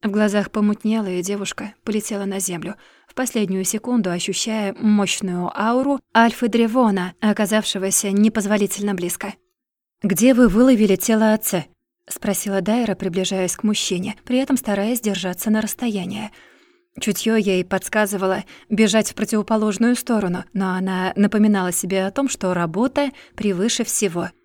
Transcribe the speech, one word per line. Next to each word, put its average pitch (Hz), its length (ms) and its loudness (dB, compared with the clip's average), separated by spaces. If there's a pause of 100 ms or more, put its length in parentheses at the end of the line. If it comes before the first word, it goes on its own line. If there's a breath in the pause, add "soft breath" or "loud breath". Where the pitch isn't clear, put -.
В 214 80 -4
глазах 208 400 0
помутнело, 214 560 0
и 180 160 -4
девушка 202 520 -6 (100)
полетела 208 400 -4
на 196 140 -4
землю, 180 380 -6 (320 soft breath)
в - 60 -20
последнюю 202 500 -2
секунду 220 460 -2
ощущая 196 680 -4
мощную 190 800 0
ауру 254 440 0 (160)
Альфы 233 320 2
Древона, 214 720 2
оказавшегося 208 920 0
непозволительно 202 840 2
близко. 180 400 -6 (680)
«Где 208 320 6
вы 240 140 8
выловили 214 460 6
тело 220 400 2
отца?» 190 300 -2 (440)
Спросила 196 520 -4
Дайра, 214 340 0
приближаясь 185 600 -2
к - 60 -10
мужчине, 202 600 -2
при 247 140 0
этом 269 180 0
стараясь 214 440 -2
держаться 185 500 -4
на 214 100 4
расстоянии. 208 680 -6 (680 soft breath)
Чутье 220 360 0
ей 185 280 0
подсказывало 190 800 -2 (240 loud breath)
бежать 214 420 2
в - 40 -18
противоположную 214 840 0
сторону, 202 560 -2
но 190 180 -2
она 185 460 -2
напоминала 202 560 4
себе 190 320 -2
о 196 60 -2
том, 277 180 -2
что 185 260 -2
работа 220 560 0 (240 loud breath)
превыше 214 500 0
всего. 175 460 -2 (140)